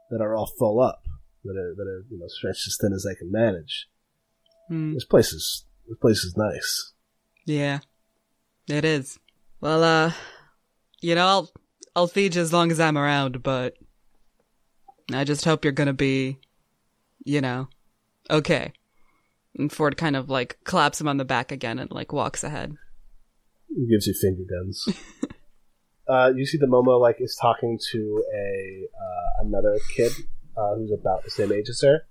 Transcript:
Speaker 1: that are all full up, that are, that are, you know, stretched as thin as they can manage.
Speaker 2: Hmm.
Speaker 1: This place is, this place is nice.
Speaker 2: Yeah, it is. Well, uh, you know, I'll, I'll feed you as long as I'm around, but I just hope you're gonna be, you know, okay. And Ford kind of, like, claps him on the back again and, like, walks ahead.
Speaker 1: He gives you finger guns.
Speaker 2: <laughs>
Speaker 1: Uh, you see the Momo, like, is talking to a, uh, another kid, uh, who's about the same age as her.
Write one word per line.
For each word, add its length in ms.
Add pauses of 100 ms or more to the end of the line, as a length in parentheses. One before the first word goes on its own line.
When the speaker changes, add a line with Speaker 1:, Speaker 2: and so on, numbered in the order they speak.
(100)
Speaker 1:
that 120
are 120
all 240
full 220
up, 220 (420)
that 120
are, 200
that 100
are, 240
you 80
know, 100
stretched 380
as 140
thin 140
as 100
they 100
can 160
manage. 580 (800)
Speaker 2:
Hmm. 260
Speaker 1:
This 100
place 300
is, 320 (200)
this 120
place 260
is 140
nice. 540 (520)
Speaker 2:
Yeah, 360 (840)
it 180
is. 340 (420)
Well, 240
uh, 280 (920)
you 120
know, 120
I'll, 260 (420)
I'll 120
feed 280
you 80
as 100
long 200
as 80
I'm 160
around, 460
but 340 (1400)
I 120
just 200
hope 200
you're 80
gonna 200
be, 460 (840)
you 180
know, 260 (600)
okay. 420 (840)
And 120
Ford 280
kind 180
of, 140
like, 340
claps 360
him 80
on 100
the 80
back 260
again 260
and, 120
like, 220
walks 300
ahead. 320 (960)
Speaker 1:
He 180
gives 200
you 80
finger 340
guns. 400
Speaker 2:
<laughs> 100 (1120)
Speaker 1:
Uh, 280
you 100
see 100
the 120
Momo, 320
like, 180
is 220
talking 360 (140)
to 420
a, 540 (100)
uh, 480
another 320 (200)
kid, 160 (440)
uh, 200
who's 160
about 320
the 60
same 200
age 180
as 140
her. 280